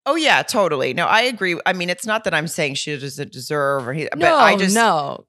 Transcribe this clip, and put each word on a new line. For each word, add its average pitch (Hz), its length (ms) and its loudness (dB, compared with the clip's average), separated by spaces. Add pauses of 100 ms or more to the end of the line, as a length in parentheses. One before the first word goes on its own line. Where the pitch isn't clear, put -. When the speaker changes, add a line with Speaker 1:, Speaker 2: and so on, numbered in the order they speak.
Speaker 1:
Oh, 285 100 0
yeah, 233 260 4
totally. 147 520 0
No, 170 120 -2
I 214 160 2
agree. 196 420 -2
I 185 100 0
mean, 175 140 -4
it's 175 180 -6
not 220 180 -2
that 180 100 -2
I'm 156 140 -2
saying 147 260 -4
she 147 240 -6
doesn't 139 320 -10
deserve 139 560 -2
or 123 60 -4
he, 156 180 -4
but 320 140 -2
I 277 300 6
Speaker 2:
No, 202 40 2
Speaker 1:
just, 190 160 2
Speaker 2:
no. 170 540 2